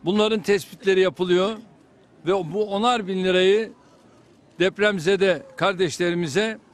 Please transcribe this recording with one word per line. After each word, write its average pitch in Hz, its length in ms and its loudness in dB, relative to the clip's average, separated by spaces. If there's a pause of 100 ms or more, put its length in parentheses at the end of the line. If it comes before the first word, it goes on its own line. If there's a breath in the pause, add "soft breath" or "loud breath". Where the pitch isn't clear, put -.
Bunların 208 360 0
tespitleri 190 580 0
yapılıyor 185 580 0 (680)
ve 165 60 0 (220)
bu 208 120 -2
onar 208 420 0
bin 185 160 -4
lirayı 185 480 2 (880)
depremzede 190 840 0 (140)
kardeşlerimize 175 1000 -2 (160)